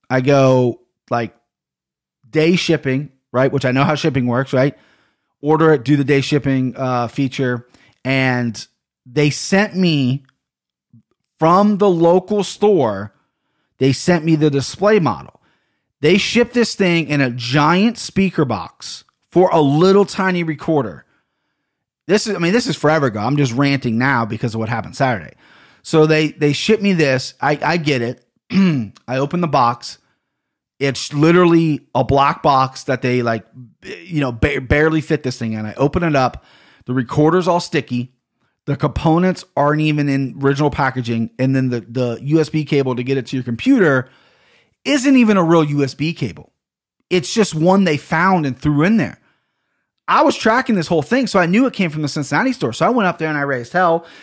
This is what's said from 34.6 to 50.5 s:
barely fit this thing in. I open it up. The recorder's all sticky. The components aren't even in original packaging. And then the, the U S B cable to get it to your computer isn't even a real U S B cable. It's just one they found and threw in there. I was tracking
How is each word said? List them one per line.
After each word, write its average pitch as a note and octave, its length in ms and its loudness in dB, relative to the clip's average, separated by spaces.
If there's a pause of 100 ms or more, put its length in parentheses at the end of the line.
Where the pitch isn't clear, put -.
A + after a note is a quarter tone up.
barely D3+ 400 0
fit C#3+ 220 -4
this B2+ 160 -6
thing A2+ 140 -6
in. G#2+ 120 -6
I G#2+ 80 -10
open D3 300 0
it D#3+ 120 0
up. C3 300 -2 (400)
The B2 80 -8
recorder's D3+ 540 0
all F3 120 2
sticky. B2+ 540 -6 (520)
The C#3+ 100 -2
components E3 720 0 (120)
aren't D3 240 0
even D3+ 280 0
in C3+ 320 -4
original C#3 280 2
packaging. A#2 720 -2
And C3 160 0
then C3 140 0
the, A#2+ 120 -4
the A#2 400 -4
U D3 180 0
S D3+ 100 -2
B D#3 160 -4
cable C3+ 300 0
to B2 80 -6
get C3+ 140 -2
it B2 100 -6
to - 80 -8
your B2+ 80 -4
computer C#3 640 2 (720)
isn't C4+ 340 2
even G#3+ 200 4
a F#3 60 2
real E3 200 4
U D3 200 0
S C3 120 -4
B D#3+ 180 -4
cable. - 380 -10 (580)
It's F3+ 240 -2
just G3+ 220 0
one F#3 300 4
they D#3 120 0
found F3 480 0
and C3 140 -6
threw D3+ 240 0
in G#3+ 140 2
there. C#3 220 -4 (880)
I G3+ 160 2
was D#4 120 2
tracking A#3 400 0